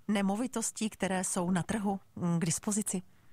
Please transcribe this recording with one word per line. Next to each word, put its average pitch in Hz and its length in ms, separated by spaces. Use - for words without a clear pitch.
nemovitostí, 214 840
které 185 340
jsou 180 260
na 185 120
trhu, 202 380
mm, 170 240
k 165 40
dispozici? 196 580